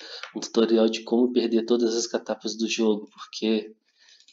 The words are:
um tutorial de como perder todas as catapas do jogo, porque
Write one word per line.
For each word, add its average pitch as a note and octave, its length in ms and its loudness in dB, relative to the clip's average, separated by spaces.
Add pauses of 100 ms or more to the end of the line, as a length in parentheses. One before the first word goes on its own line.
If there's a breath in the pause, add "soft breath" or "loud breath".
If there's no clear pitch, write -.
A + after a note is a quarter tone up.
(360 loud breath)
um G#2+ 40 -10
tutorial A2+ 480 4
de A2 140 -6
como B2 300 2
perder A2+ 320 2
todas A#2 320 2
as A#2 100 -4
catapas A2 500 -6
do A2 120 -2
jogo, G#2+ 420 0
porque - 640 -4 (580 soft breath)